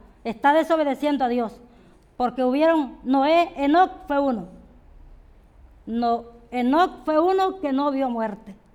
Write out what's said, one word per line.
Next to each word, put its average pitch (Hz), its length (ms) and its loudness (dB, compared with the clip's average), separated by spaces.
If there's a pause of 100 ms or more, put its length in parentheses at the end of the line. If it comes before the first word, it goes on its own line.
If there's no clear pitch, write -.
(240)
Está 233 280 0
desobedeciendo 294 720 0
a 247 40 0
Dios. 240 320 -4 (560)
Porque 247 280 -2
hubieron, 294 600 0
Noé, 294 520 2
Enoc 311 500 2
fue 285 120 -2
uno. 247 300 -2 (1400)
No, 233 380 -2 (260)
Enoc 254 540 0
fue 311 140 0
uno 381 420 0
que 294 120 -4
no 285 180 -2
vio 269 200 -2
muerte. 220 440 -8 (200)